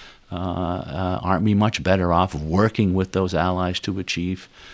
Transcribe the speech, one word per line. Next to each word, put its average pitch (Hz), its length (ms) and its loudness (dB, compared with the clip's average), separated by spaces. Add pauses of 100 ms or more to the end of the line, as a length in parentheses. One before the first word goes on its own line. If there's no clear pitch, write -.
(300)
Uh, 92 40 -8
uh, 90 880 -4
aren't 92 200 0
we 104 120 4
much 107 280 2
better 92 300 2
off 90 220 2
working 92 580 2
with 92 200 0
those 92 220 0
allies 90 460 0
to 98 180 -4
achieve, 92 480 -4 (280)